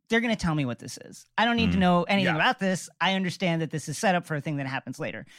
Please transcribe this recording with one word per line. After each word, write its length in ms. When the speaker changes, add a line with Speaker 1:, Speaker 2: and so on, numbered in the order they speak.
Speaker 1:
they're 100
gonna 160
tell 200
me 100
what 140
this 260
is. 200
I 80
don't 100
need 160
to 60
Speaker 2:
Mm. 40
Speaker 1:
know 220
anything 320
Speaker 3:
Yeah. 60
Speaker 1:
about 180
this. 300
I 140
understand 480
that 80
this 180
is 100
set 180
up 100
for 100
a 60
thing 160
that 100
happens 320
later. 260